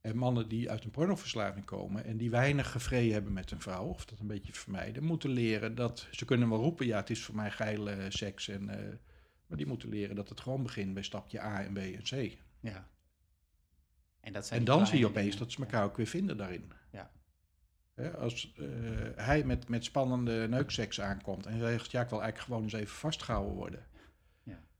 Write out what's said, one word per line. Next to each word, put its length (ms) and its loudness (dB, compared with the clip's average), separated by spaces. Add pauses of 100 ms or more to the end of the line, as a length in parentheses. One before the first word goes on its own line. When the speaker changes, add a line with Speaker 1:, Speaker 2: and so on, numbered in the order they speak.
Speaker 1:
En 160 -2
mannen 320 2
die 220 -2
uit 140 -4
een 60 -6
pornoverslaving 720 0
komen 400 -4
en 120 -2
die 140 0
weinig 400 6
gevree 420 2
hebben 200 0
met 180 -4
een 100 -8
vrouw, 260 -4
of 180 -6
dat 140 -16
een 80 -8
beetje 260 -6
vermijden, 520 -6
moeten 260 2
leren 440 2
dat, 360 -2
ze 140 -6
kunnen 240 6
wel 120 4
roepen, 260 2
"Ja, 100 2
het 140 0
is 120 -2
voor 120 -10
mij 160 0
geile 580 -2
seks," 400 -4
en, 200 -6
eh, 260 -8 (520)
maar 120 -8
die 80 -2
moeten 220 -6
leren 280 -4
dat 120 -6
het 120 -14
gewoon 220 -2
begint 320 -4
bij 80 -4
stapje 400 -8
A 220 -2
en 80 -6
B 60 -4
en 240 -6
C. 340 -2 (240)
Speaker 2:
Ja. 280 -10 (1300)
En 120 -12
dat 140 -6
zijn 140 2
Speaker 1:
En 60 4
Speaker 2:
die 80 8
Speaker 1:
dan 120 10
zie 120 6
je 20 8
Speaker 2:
kleine 60 8
Speaker 1:
opeens 240 4
Speaker 2:
dingen. 80 -4
Speaker 1:
dat 140 -4
ze 80 -8
Speaker 2:
Ja. 60 -2
Speaker 1:
elkaar 180 4
ook 120 0
weer 100 2
vinden 300 0
daarin. 360 -6 (180)
Speaker 2:
Ja. 200 -12 (840)
Speaker 1:
Hè, 220 -6
als, 400 -2
eh, 100 -8 (500)
hij 280 4
met, 240 0
met 160 0
spannende 640 2
neukseks 520 0
aankomt 460 -4
en 120 -4
zegt, 320 0
"Ja, 120 2
ik 60 -2
wil 140 -2
eigenlijk 280 -4
gewoon 120 0
eens 100 -2 (100)
even 140 -8
vastgehouden 580 0
worden." 320 -8 (560)
Speaker 2:
Ja. 180 -12 (200)